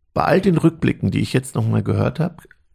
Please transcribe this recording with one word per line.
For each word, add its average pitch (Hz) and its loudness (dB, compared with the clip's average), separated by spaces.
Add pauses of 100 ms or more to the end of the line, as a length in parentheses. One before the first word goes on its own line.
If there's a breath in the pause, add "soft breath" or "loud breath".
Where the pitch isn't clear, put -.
(140)
Bei - 0
all 180 2
den 185 2
Rückblicken, - 0
die 101 0
ich 107 -4
jetzt 131 -4
nochmal 110 0
gehört 107 -2
habe, - -6 (320)